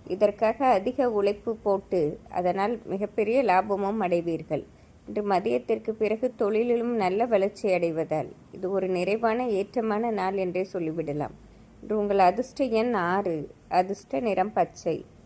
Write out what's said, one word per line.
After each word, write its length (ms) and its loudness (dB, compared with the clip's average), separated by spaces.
இதற்காக 600 0
அதிக 440 2
உழைப்பு 460 0
போட்டு, 460 0
அதனால் 560 -2
மிகப்பெரிய 580 0
லாபமும் 580 2
அடைவீர்கள். 640 -2
இன்று 160 -4
மதியத்திற்கு 680 0
பிறகு 360 -2
தொழிலிலும் 580 0
நல்ல 300 2
வளர்ச்சி 460 0
அடைவதால், 560 0
இது 180 -8
ஒரு 180 0
நிறைவான, 580 0
ஏற்றமான 640 0
நாள் 260 0
என்றே 260 -2
சொல்லிவிடலாம். 600 -4
இன்று 160 -2
உங்கள் 200 2
அதிர்ஷ்ட 460 4
எண் 300 0
ஆறு, 400 0
அதிர்ஷ்ட 520 0
நிறம் 320 0
பச்சை. 420 -2